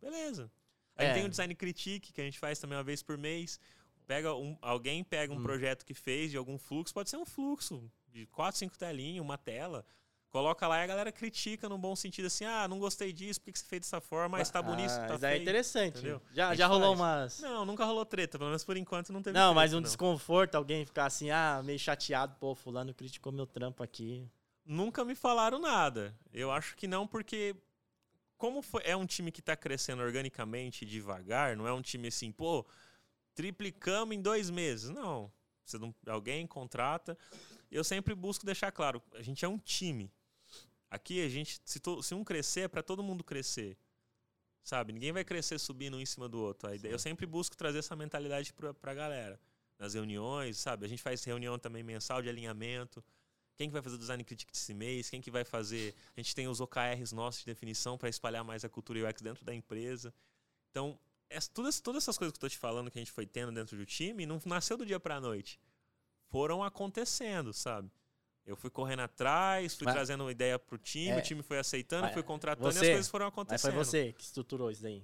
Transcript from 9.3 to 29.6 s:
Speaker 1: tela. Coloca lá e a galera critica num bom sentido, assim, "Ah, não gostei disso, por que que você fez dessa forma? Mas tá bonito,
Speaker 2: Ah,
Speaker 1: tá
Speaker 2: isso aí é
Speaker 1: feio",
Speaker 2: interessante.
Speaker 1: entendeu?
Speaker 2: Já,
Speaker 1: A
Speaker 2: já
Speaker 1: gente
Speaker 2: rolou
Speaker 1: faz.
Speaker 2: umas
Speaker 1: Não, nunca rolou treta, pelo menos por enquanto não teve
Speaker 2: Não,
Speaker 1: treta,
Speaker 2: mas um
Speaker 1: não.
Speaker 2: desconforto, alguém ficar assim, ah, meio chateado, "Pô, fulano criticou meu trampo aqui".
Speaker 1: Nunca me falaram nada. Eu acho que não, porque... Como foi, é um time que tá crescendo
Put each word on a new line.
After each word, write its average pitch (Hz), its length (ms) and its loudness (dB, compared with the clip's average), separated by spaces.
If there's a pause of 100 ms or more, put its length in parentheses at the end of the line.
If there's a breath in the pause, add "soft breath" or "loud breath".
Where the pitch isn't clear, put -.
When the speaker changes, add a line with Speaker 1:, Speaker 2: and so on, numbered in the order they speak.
Speaker 1:
tela. 135 460 -6 (460 soft breath)
Coloca 156 380 4
lá 160 120 6
e 170 40 4
a - 40 2
galera 208 240 -2
critica 214 580 -4
num 196 100 -4
bom 185 160 -2
sentido, 185 300 -4
assim, 180 200 -2
"Ah, 214 220 2
não 185 120 -2
gostei 196 340 0
disso, 190 260 -6
por - 60 -16
que 190 80 -12
que - 60 -4
você - 60 -6
fez 180 160 -4
dessa 170 200 -4
forma? 175 360 0
Mas 170 140 2
tá 175 100 2
bonito, 170 300 0
Speaker 2:
Ah, 117 160 0
Speaker 1:
tá 156 80 0
Speaker 2:
isso 135 100 0
aí 139 60 6
é 147 40 6
Speaker 1:
feio", 156 60 2
Speaker 2:
interessante. 196 560 2
Speaker 1:
entendeu? 135 240 -4 (100)
Speaker 2:
Já, 175 180 4
Speaker 1:
A 170 60 4
Speaker 2:
já 180 100 10
Speaker 1:
gente 180 80 10
Speaker 2:
rolou 196 220 10
Speaker 1:
faz. 175 40 4
Speaker 2:
umas 151 400 4
Speaker 1:
Não, 240 260 -2
nunca 208 200 2
rolou 220 200 2
treta, 185 320 0
pelo 147 140 -2
menos 156 120 0
por 185 140 -2
enquanto 180 360 -4
não 190 100 -6
teve 190 120 0
Speaker 2:
Não, 190 120 12
Speaker 1:
treta, 170 80 12
Speaker 2:
mas 156 180 10
um 165 40 4
Speaker 1:
não. 170 60 2
Speaker 2:
desconforto, 175 720 6
alguém 147 300 2
ficar 143 200 2
assim, 147 260 0
ah, 156 320 6
meio 139 160 -2
chateado, 139 600 2
"Pô, 135 140 0
fulano 127 400 -6
criticou 131 380 -10
meu 135 160 -4
trampo 123 340 -6
aqui". 120 480 -8 (360)
Speaker 1:
Nunca 196 380 0
me 247 120 -2
falaram 240 440 4
nada. 143 560 4 (160)
Eu 127 200 -2
acho 147 240 -2
que 202 120 -6
não, 190 200 0
porque... 208 480 -4 (840)
Como 254 240 -2
foi, 233 240 -4
é 170 100 4
um 190 100 0
time 170 260 -4
que - 100 -14
tá 156 140 0
crescendo 131 480 -2